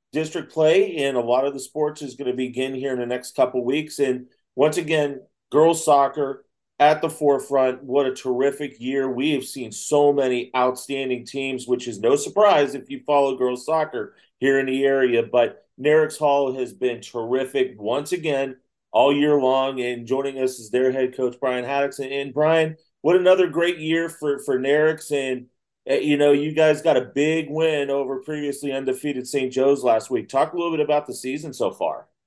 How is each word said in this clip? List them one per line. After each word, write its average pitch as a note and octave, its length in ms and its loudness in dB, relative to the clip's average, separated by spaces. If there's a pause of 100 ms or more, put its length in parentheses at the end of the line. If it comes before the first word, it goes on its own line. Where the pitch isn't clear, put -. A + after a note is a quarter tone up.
(120)
District D#3 400 -6
play D#3+ 320 4
in C#3 320 -2
a A#2+ 40 0
lot A#2+ 240 2
of C#3+ 80 -2
the C3+ 60 -10
sports D3+ 420 -6
is C3 140 -10
gonna B2+ 180 -4
begin C3 400 -4
here C3 200 -6
in B2 80 -4
the A#2+ 60 -4
next B2 280 -8
couple B2 300 0
weeks. D3+ 340 -4
And B2+ 300 -2 (260)
once D3+ 220 2
again, D3+ 440 -2 (300)
girls D#3+ 340 4
soccer C#3 600 2 (340)
at D3+ 240 4
the D#3+ 80 0
forefront. C3+ 720 0
What C3+ 240 0
a B2+ 80 -2
terrific C3 640 -4
year. C3 320 -2
We C3+ 220 -2
have B2+ 120 -2
seen A2+ 280 -12
so D3 400 2
many B2+ 420 0
outstanding B2+ 720 -2
teams, C3 400 -6
which B2 220 -2
is G#2 100 -10
no A#2 160 2
surprise D3 640 2
if - 120 -14
you C3 160 -10
follow C#3 320 2
girls B2+ 300 -2
soccer D3+ 480 -4 (240)
here C3+ 220 2
in C3 60 -2
the C3+ 180 -2
area. B2+ 400 2
But A#2 360 0 (200)
Nerix D3+ 360 2
Hall C#3+ 380 0
has B2+ 180 -6
been A#2+ 280 -4
terrific B2+ 800 -2
once C#3 320 -2
again C#3 420 -4 (380)
all C3+ 200 6
year D3 280 4
long. C3 400 0
And A#2+ 260 -6
joining C3+ 320 -4
us B2+ 220 -4
is G#2+ 100 -18
their B2+ 220 2
head B2+ 240 -2
coach, B2 240 -2
Brian B2+ 240 -2
Haddix. C#3 340 -2
And, C3+ 140 -6
and C#3 200 -6
Brian, D#3+ 440 2 (240)
what F3 160 4
another F#3 320 6
great E3+ 300 0
year D#3+ 300 -2
for, D3 300 -4
for C3+ 180 -2
Nerix. D3+ 540 2
And, C3 360 -4 (440)
uh, C#3 40 2
you D3 220 2
know, D3 140 6
you D3 220 2
guys D#3 280 4
got D3+ 160 4
a B2 160 -2
big D#3 380 0
win D3+ 400 0
over C3+ 300 -4
previously D3 500 -6
undefeated C3 560 -4
Saint C3 260 -4
Joe's C3+ 300 2
last A#2 300 2
week. A2 160 -2
Talk C#3+ 240 0
a F3 40 -8
little E3+ 140 -2
bit D#3+ 80 -4
about D3 300 0
the B2 60 -10
season C#3+ 380 -10
so G2 200 -2
far. D#2 340 -6 (200)